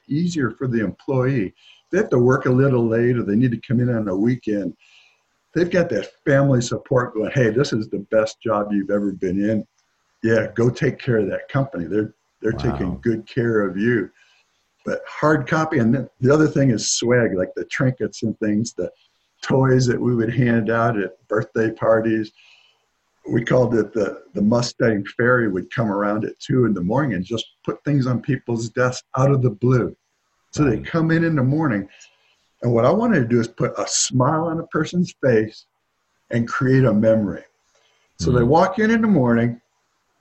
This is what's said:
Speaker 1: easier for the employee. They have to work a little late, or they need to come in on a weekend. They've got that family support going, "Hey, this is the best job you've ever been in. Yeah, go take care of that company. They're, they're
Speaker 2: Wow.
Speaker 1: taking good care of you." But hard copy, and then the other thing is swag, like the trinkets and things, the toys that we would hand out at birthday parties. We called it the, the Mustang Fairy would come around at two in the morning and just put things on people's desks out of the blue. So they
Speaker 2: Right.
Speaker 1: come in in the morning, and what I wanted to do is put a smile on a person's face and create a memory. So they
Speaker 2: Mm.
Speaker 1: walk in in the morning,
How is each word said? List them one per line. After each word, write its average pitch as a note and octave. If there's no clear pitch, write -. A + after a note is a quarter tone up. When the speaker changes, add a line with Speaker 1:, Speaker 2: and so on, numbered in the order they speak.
Speaker 1:
easier D3+
for -
the A#2
employee. B2+
They F3
have G#3+
to C3+
work B2+
a C3
little B2+
late, A#2
or A2+
they G2+
need B2+
to A2+
come A#2+
in B2
on A2+
a F2+
weekend. G#2
They've E3+
got F3
that G2+
family C#3
support A#2+
going, G#2+
"Hey, B2
this C3
is G#2+
the G2
best A2
job G#2
you've G2
ever G2+
been F#2
in. G#2+
Yeah, A2+
go A#2
take B2+
care A#2+
of G#2
that -
company. C3+
They're, G#2+
they're A2
Speaker 2:
Wow. A#2
Speaker 1:
taking F2+
good A2+
care A#2
of F#2
you." A2
But -
hard D3+
copy, D#3+
and A2+
then C3
the C3
other D#3
thing C#3
is G#2
swag, A#2
like F2+
the F2
trinkets -
and G#2
things, G#2+
the F2+
toys C3
that A#2
we A#2+
would A2+
hand A#2
out A#2
at -
birthday A2
parties. A2
We B2
called B2
it G#2+
the, -
the G2+
Mustang A2+
Fairy A#2+
would F#2
come A2+
around G#2
at -
two B2+
in G#2
the F#2
morning A#2
and F2+
just A2+
put -
things C#3+
on A#2+
people's A#2+
desks B2
out C3+
of C#3
the B2
blue. A#2
So D#3
they A2
Speaker 2:
Right. -
Speaker 1:
come D#3+
in E3
in E3
the C3+
morning, C3
and A#2+
what A#2
I C#3
wanted G#3+
to A#2+
do A#2
is A#2
put -
a G2+
smile D3+
on E3
a D#3+
person's E3+
face A2
and A#2
create C3
a A2
memory. G#2
So D3
they B2
Speaker 2:
Mm. A#2
Speaker 1:
walk F3+
in G#3+
in A#3
the A3+
morning, A#2+